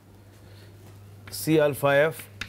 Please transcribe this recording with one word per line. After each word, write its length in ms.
C 300
alpha 260
F, 420